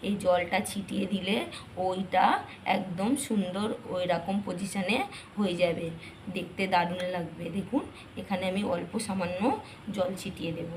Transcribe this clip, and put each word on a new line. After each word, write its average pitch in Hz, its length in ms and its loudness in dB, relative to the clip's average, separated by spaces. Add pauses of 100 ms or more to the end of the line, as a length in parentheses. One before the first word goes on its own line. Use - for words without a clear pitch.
এই 202 60 2 (100)
জলটা 180 360 4 (100)
ছিটিয়ে 196 440 -2
দিলে 190 220 0 (520)
ওইটা 185 380 4 (500)
একদম 190 360 0 (160)
সুন্দর 196 400 2 (260)
ওই 180 100 0 (100)
রকম 180 220 2 (100)
পজিশনে 190 520 0 (380)
হয়ে 196 260 2
যাবে, 170 260 2 (480)
দেখতে 185 320 -2
দারুণ 180 340 2 (140)
লাগবে। 170 300 -6 (120)
দেখুন, 262 260 0 (340)
এখানে 185 340 -2
আমি 196 100 0 (120)
অল্প 175 200 -4 (140)
সামান্য 180 340 0 (540)
জল 185 140 2 (120)
ছিটিয়ে 165 360 -4
দেব। 165 200 -6